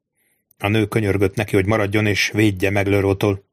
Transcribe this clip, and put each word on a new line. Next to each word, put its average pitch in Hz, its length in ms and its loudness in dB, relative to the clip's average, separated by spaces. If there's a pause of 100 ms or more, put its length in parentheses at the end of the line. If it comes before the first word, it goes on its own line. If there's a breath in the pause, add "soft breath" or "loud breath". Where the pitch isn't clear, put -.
(580)
A 101 100 -4
nő 107 180 0
könyörgött 101 500 -2
neki, 120 200 -2
hogy 95 100 2
maradjon 107 400 0
és 101 280 -2
védje 98 360 0
meg 101 180 0
Leroytól. 98 640 0